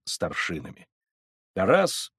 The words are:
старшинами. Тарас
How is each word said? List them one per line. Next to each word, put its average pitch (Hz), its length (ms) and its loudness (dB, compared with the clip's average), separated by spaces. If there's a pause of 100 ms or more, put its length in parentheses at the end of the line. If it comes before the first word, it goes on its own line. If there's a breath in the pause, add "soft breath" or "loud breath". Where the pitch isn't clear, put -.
старшинами. - 840 -6 (640)
Тарас - 640 2